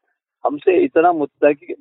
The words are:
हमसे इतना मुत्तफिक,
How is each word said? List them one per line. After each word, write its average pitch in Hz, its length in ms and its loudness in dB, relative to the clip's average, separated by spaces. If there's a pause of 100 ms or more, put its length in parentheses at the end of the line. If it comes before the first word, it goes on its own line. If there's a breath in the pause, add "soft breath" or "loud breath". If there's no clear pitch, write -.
(460)
हमसे 147 300 -2
इतना 170 360 0
मुत्तफिक, 147 680 -4